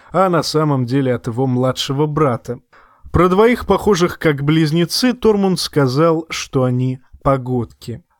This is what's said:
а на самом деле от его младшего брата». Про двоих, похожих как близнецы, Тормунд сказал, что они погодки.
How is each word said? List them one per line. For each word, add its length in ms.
а 160
на 160
самом 420
деле 260
от 140
его 220
младшего 580
брата». 540
Про 160
двоих, 380
похожих 520
как 240
близнецы, 720
Тормунд 480
сказал, 720
что 340
они 340
погодки. 800